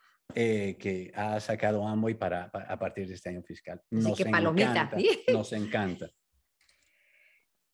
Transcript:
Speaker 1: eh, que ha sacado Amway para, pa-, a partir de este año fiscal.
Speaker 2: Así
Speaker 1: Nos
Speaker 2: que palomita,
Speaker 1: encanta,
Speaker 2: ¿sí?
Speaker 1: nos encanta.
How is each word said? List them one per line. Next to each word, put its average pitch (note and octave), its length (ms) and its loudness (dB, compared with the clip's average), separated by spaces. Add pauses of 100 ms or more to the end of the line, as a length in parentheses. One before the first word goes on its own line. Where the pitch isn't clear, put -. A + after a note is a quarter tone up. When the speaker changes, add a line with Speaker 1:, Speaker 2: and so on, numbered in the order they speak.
(340)
Speaker 1:
eh, G#2+ 440 0
que F#2 360 -4
ha G#2+ 260 -2
sacado G#2+ 460 0
Amway A2 280 0
para, F2+ 360 -2
pa-, G2 120 -8
a - 160 -8
partir F#2+ 300 -4
de F#2 60 -10
este F2+ 140 -10
año F2+ 140 -8
fiscal. - 400 -14 (120)
Speaker 2:
Así A2 200 2
Speaker 1:
Nos - 0 -
Speaker 2:
que - 120 0
palomita, D#3+ 640 4
Speaker 1:
encanta, - 60 -4
Speaker 2:
¿sí? F#4 300 2
Speaker 1:
nos - 260 2
encanta. G2+ 580 -2 (1600)